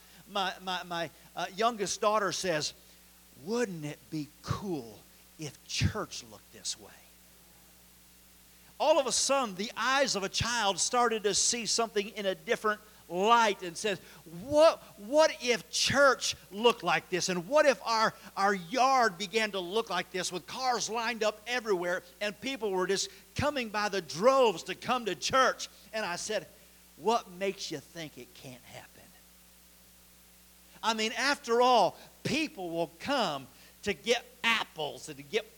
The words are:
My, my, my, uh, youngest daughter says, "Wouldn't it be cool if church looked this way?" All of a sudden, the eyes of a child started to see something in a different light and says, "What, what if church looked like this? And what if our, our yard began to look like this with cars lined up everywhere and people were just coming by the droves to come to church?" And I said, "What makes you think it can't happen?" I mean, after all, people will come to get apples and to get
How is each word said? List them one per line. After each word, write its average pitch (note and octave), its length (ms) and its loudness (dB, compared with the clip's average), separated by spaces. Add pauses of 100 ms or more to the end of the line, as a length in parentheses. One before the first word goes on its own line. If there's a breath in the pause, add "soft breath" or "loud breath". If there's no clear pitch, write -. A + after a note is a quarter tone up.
(320 loud breath)
My, G3 220 -2 (100)
my, F#3 200 -6
my, E3+ 260 -6 (260 loud breath)
uh, E3+ 100 -4 (100)
youngest G#3+ 440 0
daughter G#3 320 0
says, D#3 420 -2 (680 loud breath)
"Wouldn't G3 420 -4
it D3 120 -8 (140)
be D3+ 160 -6 (160)
cool B2 560 -6 (400 loud breath)
if D3+ 260 -12
church - 640 -4
looked - 240 -20
this - 260 -10
way?" F#2+ 120 -20 (1900 loud breath)
All D4+ 220 6
of C4 80 0
a A3 60 0
sudden, C4 420 0
the G3+ 220 -6
eyes B3+ 400 2
of F#3+ 60 -2
a F#3+ 60 -4
child G#3+ 500 0
started A#3 440 2
to G3+ 100 2
see A#3 320 0
something G#3 440 -2
in G#3 160 -8
a F#3+ 100 0
different G#3+ 460 -2 (260 loud breath)
light G#3 540 4
and E3+ 160 -10
says, G#3 220 -4 (440 loud breath)
"What, D4 400 6 (140)
what D4 340 4 (100)
if A#3 280 -2
church - 680 2 (160 loud breath)
looked G#3+ 320 2
like E3 260 0
this? F3+ 200 -2
And F3+ 180 -4
what D4+ 180 4
if C4+ 200 4
our, A3 280 2 (220 loud breath)
our G3 180 2
yard A3+ 640 2
began G#3 340 -2
to F#3+ 100 -4
look G3+ 280 -2
like F3+ 220 -4
this F3+ 180 -4
with F3 160 -8
cars A#3+ 440 -2
lined A3+ 340 -2
up A3 240 0
everywhere F#3+ 560 0 (160)
and G#3 220 -6
people A3+ 300 -4
were F#3 140 0
just F#3+ 220 0 (300 loud breath)
coming C4 320 -2
by G#3 180 -2
the G3 140 -2
droves G3 600 4
to F#3 120 -8
come A#3+ 300 -2
to F3+ 100 -2
church?" A#3 540 2 (240 loud breath)
And A3 120 -4
I F3 120 -6
said, G#3 280 -6 (520 loud breath)
"What F#3 420 0
makes G3 320 -4
you D#3 60 -6
think D3+ 400 -14
it B2 160 -18
can't B2+ 400 -18
happen?" A#2+ 160 -18 (1900 loud breath)
I A3+ 120 0
mean, A3 180 -2
after A#3+ 480 0
all, A#3+ 360 6 (260 loud breath)
people G3 480 -4
will E3 280 -4
come F3 480 -4 (360 loud breath)
to G3+ 100 -2
get A#3 320 -2 (180)
apples D#3 640 -2
and C#3+ 80 -14
to C#3 60 -16
get F#3+ 220 -4 (120)